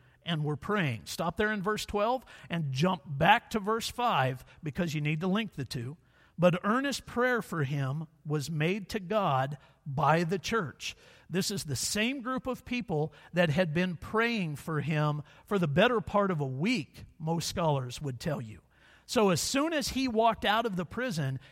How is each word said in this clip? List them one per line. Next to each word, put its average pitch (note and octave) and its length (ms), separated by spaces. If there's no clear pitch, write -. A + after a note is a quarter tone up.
and D#3 200
were D3 120
praying. D#3+ 500
Stop E3+ 300
there G#3+ 160
in G#3 100
verse G#3+ 220
twelve A3+ 400
and D#3+ 240
jump F3 320
back F3 460
to A3+ 80
verse G#3+ 300
five C#3+ 560
because D#3 320
you D#3 60
need D#3 200
to F#3+ 60
link G3+ 280
the C#3 100
two. A#2+ 320
"But E3+ 240
earnest B3+ 440
prayer A#3+ 360
for D#3+ 220
him C#3+ 420
was D3+ 260
made E3+ 400
to A3 100
God D#3 580
by D3+ 380
the F3+ 160
church." - 560
This F3 220
is G3 140
the D3 100
same A#3+ 460
group B3+ 260
of B3+ 180
people E3+ 480
that F3 180
had D#3+ 220
been F3 240
praying G#3+ 600
for D3+ 260
him D3+ 400
for G3+ 120
the E3+ 80
better G#3 340
part G3+ 300
of E3 100
a C#3 60
week, D3+ 580
most D#3+ 300
scholars C#3 540
would C3 180
tell D3 200
you. G#2+ 200
So G#3 240
as E3 100
soon D4+ 320
as C#4+ 160
he C4 200
walked A3+ 360
out A3 220
of F#3+ 100
the F3 100
prison, D#3 540